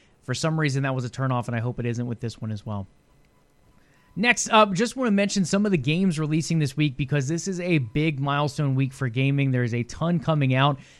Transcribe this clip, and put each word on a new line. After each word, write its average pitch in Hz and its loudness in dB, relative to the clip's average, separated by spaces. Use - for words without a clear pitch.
for 127 -4
some 160 0
reason 139 0
that 135 -2
was 123 -2
a 120 -8
turnoff, 131 -2
and 117 -4
I 113 -2
hope 120 -4
it 120 -4
isn't 120 -4
with 120 -6
this - -10
one 110 -8
as 104 -8
well. 101 -8
Next 233 2
up, 214 6
just 233 0
wanna 254 0
mention 202 2
some 196 2
of 202 0
the 185 4
games 156 0
releasing 156 0
this 147 0
week 151 0
because 139 -2
this 165 -4
is 180 -6
a 175 2
big 151 0
milestone 139 0
week 135 0
for 127 -4
gaming. 135 0
There 123 2
is 117 -2
a 120 -2
ton 165 -2
coming 139 2
out. 139 2